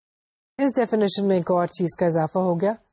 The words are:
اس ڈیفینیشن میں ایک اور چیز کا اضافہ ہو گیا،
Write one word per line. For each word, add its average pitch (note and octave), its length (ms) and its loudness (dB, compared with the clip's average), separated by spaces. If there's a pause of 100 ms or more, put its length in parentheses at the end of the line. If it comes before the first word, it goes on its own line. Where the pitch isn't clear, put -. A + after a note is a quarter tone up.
(580)
اس C4+ 180 0
ڈیفینیشن G3+ 520 0
میں F#3+ 80 4
ایک F3 140 0
اور F3 160 2
چیز E3+ 300 -4
کا F3+ 100 0
اضافہ D#3+ 320 0
ہو F3 220 0
گیا، G3 120 0 (200)